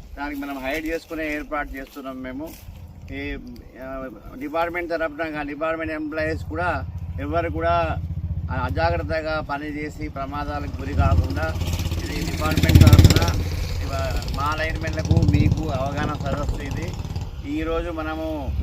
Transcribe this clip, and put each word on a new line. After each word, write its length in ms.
దానికి 240
మనం 160
హైడ్ 280
చేసుకునే 500
ఏర్పాటు 340
చేస్తున్నాం 520
మేము. 280
ఈ, 240
ఆ, 260
డిపార్ట్‌మెంట్ 500
తరపున 360
గా-, 220
డిపార్ట్‌మెంట్ 460
ఎంప్లాయీస్ 500
కూడా 420
ఎవరు 280
కూడా 480
అజాగ్రత్తగా 840
పనిచేసి 600
ప్రమాదాలకు 720
గురి 120
కాకుండా 600
ఇది 280
డిపార్ట్‌మెంట్ 480
తరపున 600
ఇవ-, 540
మా 220
లైన్మెన్లకు 640
మీకు 380
అవగాహన 440
సదస్సు 480
ఇది. 300
ఈరోజు 300
మనము 720